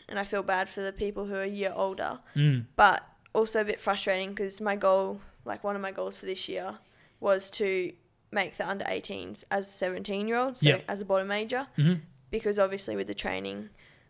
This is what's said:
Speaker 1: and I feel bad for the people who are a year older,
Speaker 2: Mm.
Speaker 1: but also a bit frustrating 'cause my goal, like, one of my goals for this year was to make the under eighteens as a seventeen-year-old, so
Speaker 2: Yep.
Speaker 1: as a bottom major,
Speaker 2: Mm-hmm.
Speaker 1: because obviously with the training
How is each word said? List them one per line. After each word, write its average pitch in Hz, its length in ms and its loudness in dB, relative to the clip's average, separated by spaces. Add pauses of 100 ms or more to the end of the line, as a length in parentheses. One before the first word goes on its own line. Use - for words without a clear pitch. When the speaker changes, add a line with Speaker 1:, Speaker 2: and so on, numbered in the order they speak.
Speaker 1:
and 208 100 -8
I 202 60 0
feel 196 200 -2
bad 190 260 0
for 202 120 -6
the 196 120 -4
people 202 320 -4
who 202 100 -6
are 190 80 -2
a 196 40 -4
year 202 280 -2
older, 190 440 -2 (160)
Speaker 2:
Mm. 143 300 4 (100)
Speaker 1:
but 202 300 8 (280)
also 220 280 2
a 208 40 0
bit 208 160 -4
frustrating 196 540 0
'cause 196 260 -4
my 208 160 0
goal, 196 440 2 (240)
like, 208 180 -6
one 202 120 -2
of 196 60 -6
my 190 100 -6
goals 196 260 -6
for - 80 -16
this 190 220 -4
year 190 320 -6 (400)
was 196 320 4
to 190 400 0 (400)
make 196 260 0
the 185 100 -2
under 196 200 -2
eighteens 190 640 -6
as 196 160 0
a - 40 -12
seventeen-year-old, 208 840 -2
so - 120 6
Speaker 2:
Yep. - 180 2
Speaker 1:
as 202 140 -4
a 208 40 -8
bottom 190 220 2
major, 226 400 -4 (100)
Speaker 2:
Mm-hmm. 165 180 4 (360)
Speaker 1:
because 208 260 -2
obviously 196 380 0
with 196 120 -2
the 208 60 -8
training 196 560 -6 (400)